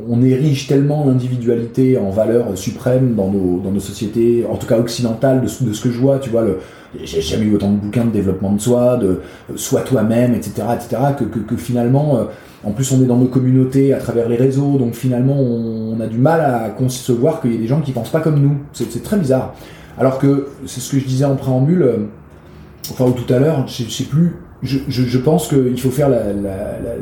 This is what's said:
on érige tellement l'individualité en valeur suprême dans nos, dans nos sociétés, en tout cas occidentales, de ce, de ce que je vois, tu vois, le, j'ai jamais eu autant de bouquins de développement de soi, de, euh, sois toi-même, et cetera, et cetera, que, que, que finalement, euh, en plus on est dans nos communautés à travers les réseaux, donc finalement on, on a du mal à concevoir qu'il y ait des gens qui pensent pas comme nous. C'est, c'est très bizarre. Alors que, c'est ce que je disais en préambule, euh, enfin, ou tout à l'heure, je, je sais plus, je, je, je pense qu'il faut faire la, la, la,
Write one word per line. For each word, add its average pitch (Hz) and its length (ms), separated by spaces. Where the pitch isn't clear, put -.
on 120 140
érige 131 460
tellement 147 400
l'individualité 123 880
en 98 140
valeur 110 440
suprême 127 600
dans 98 160
nos, 92 280
dans 98 120
nos 101 80
sociétés, 117 680
en 107 100
tout - 100
cas 139 100
occidentales, 123 640
de 107 60
ce, - 160
de 107 100
ce - 80
que 127 80
je 117 100
vois, 135 200
tu 107 100
vois, 117 140
le, 95 160
j'ai - 160
jamais 107 260
eu 104 100
autant 98 160
de 104 60
bouquins 104 280
de 113 60
développement 98 400
de 104 100
soi, 123 360
de, 101 100
euh, - 480
sois - 260
toi-même, 117 540
et 95 80
cetera, 110 320
et - 60
cetera, 135 320
que, 127 100
que, 107 160
que 107 160
finalement, 127 640
euh, 104 80
en 104 100
plus 131 180
on 131 100
est 131 60
dans 120 100
nos 127 80
communautés 131 680
à 120 60
travers 117 320
les 120 60
réseaux, 135 420
donc 117 160
finalement 131 460
on, 113 580
on - 20
a 110 60
du 113 140
mal 160 220
à 117 280
concevoir 127 720
qu'il 117 120
y - 20
ait - 20
des 113 80
gens 143 160
qui 131 100
pensent 113 200
pas 156 100
comme 147 180
nous. 143 160
C'est, - 200
c'est - 100
très 208 160
bizarre. 131 380
Alors 131 220
que, 139 300
c'est - 120
ce - 120
que 135 80
je 123 60
disais 131 200
en 135 100
préambule, 135 460
euh, 117 160
enfin, 127 140
ou 123 80
tout - 200
à 123 60
l'heure, 139 280
je, - 160
je 107 60
sais - 140
plus, 160 320
je, 131 140
je, 127 160
je 123 140
pense 156 300
qu'il 127 320
faut 131 100
faire 143 200
la, 113 160
la, 98 80
la, 101 680